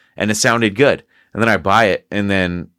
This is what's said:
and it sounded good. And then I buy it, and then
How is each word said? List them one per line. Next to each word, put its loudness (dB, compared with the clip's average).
and -2
it -2
sounded 0
good. 2
And -6
then 2
I 2
buy 2
it, -2
and -2
then -2